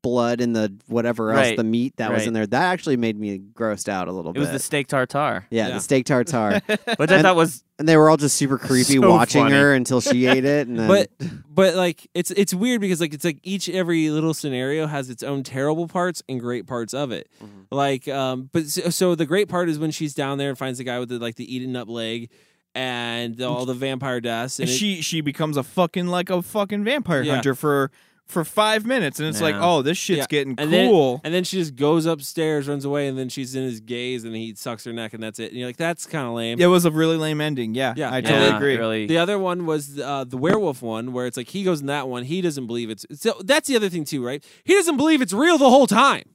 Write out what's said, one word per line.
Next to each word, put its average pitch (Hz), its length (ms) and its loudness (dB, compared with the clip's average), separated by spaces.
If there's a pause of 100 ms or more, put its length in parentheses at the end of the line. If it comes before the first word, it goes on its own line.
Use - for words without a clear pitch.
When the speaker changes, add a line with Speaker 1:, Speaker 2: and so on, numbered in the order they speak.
Speaker 1:
blood 120 420 0
and 120 120 0
the 107 160 0 (160)
whatever 113 460 -2
else, 135 160 4
Speaker 2:
Right. 117 80 0
Speaker 1:
the 123 80 -2
meat 120 320 -2
that 110 140 -4
was 113 100 0
Speaker 2:
Right. 110 60 -2
Speaker 1:
in 117 80 -4
there, 107 120 0
that 120 160 0 (120)
actually 151 240 -2
made 113 200 0
me 101 220 -4 (140)
grossed 107 340 -4
out 95 180 -2
a 90 60 -8
little 87 200 -8
Speaker 2:
It 98 60 -6
was 143 100 -2
Speaker 1:
bit. - 40 -4
Speaker 2:
the 135 60 -4
steak 143 280 -4
tartare. 131 640 -2
Speaker 1:
Yeah, 113 180 0
Speaker 3:
Yeah. 123 80 -4
Speaker 1:
the 107 40 -6
steak 131 240 2
tartare. 123 600 0
Speaker 2:
<laughs> - 40 -20 (300)
Which 156 120 2
I 190 40 8
Speaker 1:
And 190 80 8
Speaker 2:
thought 185 140 6
was 165 280 2 (140)
Speaker 1:
and 151 100 -2
they 160 80 8
were 156 140 10
all 160 80 6
just 143 180 0
super 135 220 0
creepy 131 380 4
Speaker 2:
<laughs> 131 40 6
so 120 100 8
Speaker 1:
watching 131 340 6
Speaker 2:
funny. 139 100 6
Speaker 1:
her 143 180 6
until 127 300 2
she 127 240 2
ate 131 180 4
it, 143 240 2
and 120 100 -4
then 113 100 2
Speaker 3:
But, 190 200 6 (420)
but, 175 240 4
like, 180 400 -2
it's, 175 180 -2
it's 196 220 2
weird 233 280 0
because, 185 180 0
like, 160 140 -2
it's 143 100 -12
like 160 200 -2
each, 185 260 -6
every 170 400 0
little 156 240 0
scenario 139 520 -2
has 143 240 -6
its 117 140 -12
own 139 180 -4
terrible 151 460 -2
parts 175 400 -4
and 131 100 -6
great 120 300 -6
parts 117 260 -6
of 135 160 -4
it. 92 160 -8 (160)
Speaker 1:
Mm-hmm. 101 320 -16
Speaker 3:
Like, 139 320 0
um, 131 460 -4
but 165 140 -2
so, 175 240 -4
so 180 260 2
the 165 100 0
great 180 220 0
part 180 220 -2
is 151 80 -2
when 156 120 -2
she's 151 240 -6
down 139 240 -4
there 139 120 -2
and 131 80 -8
finds 131 200 -6
the 131 60 -10
guy 123 160 -6
with 123 80 -6
the, 123 100 -6
like, 117 180 -8
the 123 160 -12
eaten 127 240 -6
up 117 120 -10
leg 117 400 -8 (460)
and 120 640 -6
the, 127 120 -4
all 123 180 -4
the 127 80 -4
vampire 131 460 -4
deaths. 117 380 -6
And 131 100 -2
Speaker 4:
And 127 60 -2
Speaker 3:
it 127 40 -2
Speaker 4:
she, 196 240 -2
she 160 180 -4
becomes 151 360 -4
a 135 60 -2
fucking, 180 460 -2
like, 180 220 -2
a 180 120 -2
fucking 208 420 -4
vampire 208 380 0
Speaker 3:
Yeah. 139 120 0
Speaker 4:
hunter 131 200 2
for, 139 360 0 (360)
for 180 160 -4
five 214 440 0
minutes, 214 340 -2
and 156 80 -2
it's 156 140 -4
like, 156 120 2
Speaker 2:
Yeah. - 120 -4
Speaker 4:
"Oh, 165 160 4
this 156 160 0
shit's 165 220 0
Speaker 3:
Yeah. 131 100 -2
Speaker 4:
getting 139 260 -2
Speaker 3:
And 151 160 0
then, 185 160 6
Speaker 4:
cool." 143 360 4
Speaker 3:
and 156 100 -4
then 185 100 0
she 190 140 -4
just 151 180 -4
goes 156 300 2
upstairs, 156 600 -2
runs 139 200 -6
away, 143 200 -2
and 135 120 -6
then 131 100 -6
she's 127 260 -8
in 131 100 -4
his 117 160 -6
gaze, 120 440 -8
and 113 100 -10
he 113 220 -8
sucks 117 280 -10
her 117 100 -10
neck, 113 180 -8
and 113 100 -12
that's 110 160 -10
it. 113 120 -8
And 123 80 -12
you're 123 100 -8
like, 123 80 -12
"That's 165 300 -4
kinda 131 260 -6
lame." 117 260 -4
Speaker 4:
It 175 100 6
was 180 180 6
a 165 40 4
really 160 280 2
lame 156 240 -2
ending. 127 320 -4
Yeah, 127 240 -2
Speaker 3:
Yeah. 139 120 -4
Speaker 4:
I 127 80 -2
Speaker 3:
And 127 80 -4
Speaker 4:
totally 110 200 4
Speaker 3:
then 110 100 4
Speaker 4:
agree. 135 220 2
Speaker 2:
really. 110 280 -2
Speaker 3:
the 160 120 2
other 190 200 0
one 180 280 -2
was, 143 340 -4
uh, 139 260 -6
the 123 120 -8
werewolf 165 420 -2
one, 117 320 -8
where 123 140 -4
it's 123 100 -8
like 123 140 -10
he 196 140 -6
goes 170 180 -2
in 135 60 -8
that 139 200 -4
one, 123 160 -8
he 160 160 -4
doesn't 143 260 -4
believe 117 220 -6
it's, 107 240 -12
so 208 220 -4 (100)
that's 285 240 0
the 269 80 0
other 208 140 0
thing 165 160 -6
too, 135 180 -6
right? 131 180 -8 (220)
He - 80 2
doesn't 339 240 4
believe 302 240 4
it's 190 140 -2
real 311 240 4
the 269 100 8
whole 254 180 8
time. 226 360 4 (120)